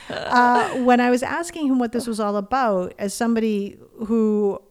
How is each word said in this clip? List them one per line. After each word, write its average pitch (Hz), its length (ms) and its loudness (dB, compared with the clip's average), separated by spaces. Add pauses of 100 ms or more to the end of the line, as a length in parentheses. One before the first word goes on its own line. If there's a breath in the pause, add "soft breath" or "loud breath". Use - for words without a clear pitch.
uh, 247 600 2 (120)
when 247 160 6
I 247 100 2
was 247 140 2
asking 320 440 -4
him 262 120 2
what 233 140 -2
this 233 120 -4
was 226 140 -4
all 208 160 0
about, 202 640 0
as 196 140 -4
somebody 220 640 -2 (280)
who, 214 540 2 (120)